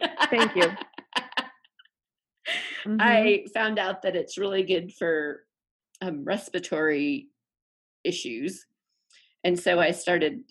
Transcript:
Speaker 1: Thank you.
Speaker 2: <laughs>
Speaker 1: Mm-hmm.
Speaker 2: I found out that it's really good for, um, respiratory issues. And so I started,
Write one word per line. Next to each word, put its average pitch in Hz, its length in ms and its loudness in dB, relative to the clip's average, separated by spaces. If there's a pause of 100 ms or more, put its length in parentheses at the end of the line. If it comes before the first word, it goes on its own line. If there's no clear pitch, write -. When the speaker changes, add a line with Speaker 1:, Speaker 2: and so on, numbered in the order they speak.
(300)
Speaker 1:
Thank 226 260 2
you. 170 160 4
Speaker 2:
<laughs> 202 60 -10 (2000)
Speaker 1:
Mm-hmm. 214 160 0
Speaker 2:
I 220 420 6 (100)
found 220 260 0
out 190 240 -4
that 185 120 0
it's - 220 -4
really 190 260 0
good 180 300 -2
for, 156 500 -2 (580)
um, 160 220 -6
respiratory 151 1040 -2 (760)
issues. 151 600 -6 (800)
And 180 160 0
so 175 220 2
I 160 100 4
started, 165 600 0